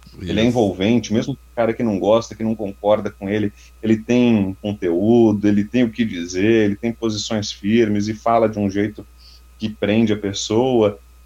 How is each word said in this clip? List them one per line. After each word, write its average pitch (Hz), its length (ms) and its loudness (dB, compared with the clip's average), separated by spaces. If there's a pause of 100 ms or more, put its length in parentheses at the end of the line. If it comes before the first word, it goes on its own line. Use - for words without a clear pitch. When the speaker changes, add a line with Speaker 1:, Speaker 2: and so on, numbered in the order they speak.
(200)
Speaker 1:
ele 87 120 -8
é 101 100 0
Speaker 2:
Isso. - 0 -
Speaker 1:
envolvente, 110 720 0
mesmo 127 220 -2
o - 220 -20
cara 113 160 0
que 120 100 -8
não 107 160 -2
gosta, 110 360 0
que 113 100 -8
não 110 100 -2
concorda 104 560 -2
com - 180 -10
ele, 104 240 -2 (300)
ele 110 140 2
tem 110 640 2
conteúdo, 104 840 2
ele 104 180 2
tem 123 200 0
o 113 60 0
que 117 140 -4
dizer, 95 600 0
ele 101 120 0
tem 117 160 -6
posições 107 580 -4
firmes 104 580 0
e 110 60 -6
fala 113 340 2
de 107 100 -8
um 101 100 0
jeito 104 380 -4 (520)
que 107 100 -6
prende 107 440 0
a 104 40 0
pessoa. 107 840 0 (280)